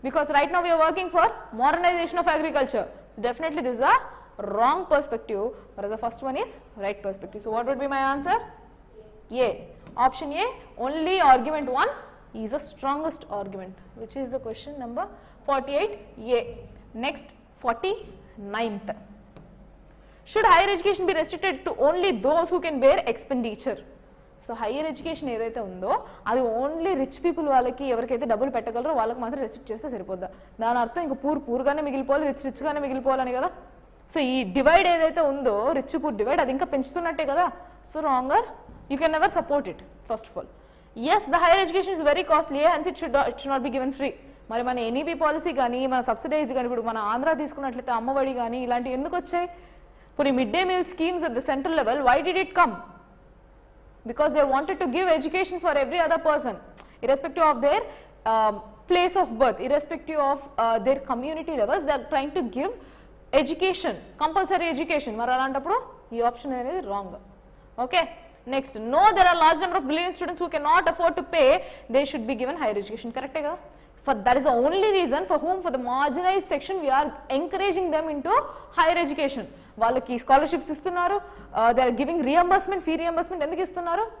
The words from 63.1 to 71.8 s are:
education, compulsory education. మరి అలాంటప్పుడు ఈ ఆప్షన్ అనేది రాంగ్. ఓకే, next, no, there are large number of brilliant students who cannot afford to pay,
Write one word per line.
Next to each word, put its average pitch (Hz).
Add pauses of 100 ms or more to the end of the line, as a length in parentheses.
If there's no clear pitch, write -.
education, 330 (280)
compulsory 339
education. 294
మరి 247
అలాంటప్పుడు 269 (380)
ఈ 233 (100)
ఆప్షన్ 262
అనేది 254 (180)
రాంగ్. 196 (720)
ఓకే, 339 (520)
next, 269 (200)
no, 349 (120)
there 370
are 339
large 320
number 359
of 269
brilliant 349
students 339
who 330
cannot 311
afford 339
to 269 (120)
pay, 277 (460)